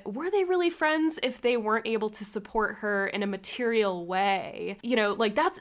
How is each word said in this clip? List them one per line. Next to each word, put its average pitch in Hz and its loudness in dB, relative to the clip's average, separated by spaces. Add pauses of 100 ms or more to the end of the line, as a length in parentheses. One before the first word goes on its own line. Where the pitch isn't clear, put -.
were 285 -4
they 392 4
really 359 4
friends 311 2
if 254 -2
they 240 2
weren't 220 0
able 214 0
to 208 -12
support 208 -4
her 202 0
in 202 -2
a 202 -2
material 202 0
way? 190 -2
You 240 0
know, 208 2
like, 214 0
that's, 339 2